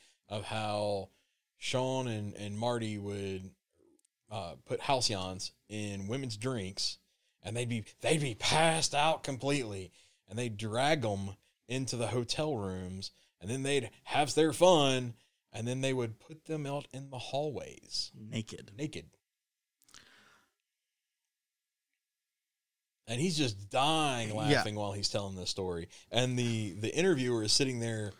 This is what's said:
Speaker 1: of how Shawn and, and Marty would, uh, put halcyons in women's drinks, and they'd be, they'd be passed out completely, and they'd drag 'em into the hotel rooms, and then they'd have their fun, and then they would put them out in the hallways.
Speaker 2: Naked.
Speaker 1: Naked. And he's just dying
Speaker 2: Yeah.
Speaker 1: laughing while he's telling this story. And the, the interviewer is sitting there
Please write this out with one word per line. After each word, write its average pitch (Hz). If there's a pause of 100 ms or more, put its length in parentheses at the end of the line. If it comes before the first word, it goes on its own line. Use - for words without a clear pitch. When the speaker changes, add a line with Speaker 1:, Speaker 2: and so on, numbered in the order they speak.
(280)
Speaker 1:
of 101
how 104 (480)
Shawn 131
and, 104
and 104
Marty 113
would, 98 (800)
uh, 87 (100)
put 123
halcyons 95 (180)
in 101
women's 123
drinks, 104 (440)
and 110
they'd 123
be, 113 (180)
they'd 151
be 131
passed 160
out 151
completely, 123 (380)
and 110
they'd 117
drag 123
'em 98 (380)
into 127
the 117
hotel 127
rooms, 92 (300)
and 92
then 135
they'd 139 (160)
have 139
their 156
fun, 135 (380)
and 113
then 127
they 135
would 117
put 156
them 151
out 143
in 139
the 135
hallways. 120
Speaker 2:
Naked. 110
Speaker 1:
Naked. 151 (4000)
And 120
he's 165
just 104
dying 135
Speaker 2:
Yeah. 107
Speaker 1:
laughing 107
while 101
he's 101
telling 98
this 90
story. 87 (220)
And 123
the, 117
the 104
interviewer 127
is 104
sitting 131
there 110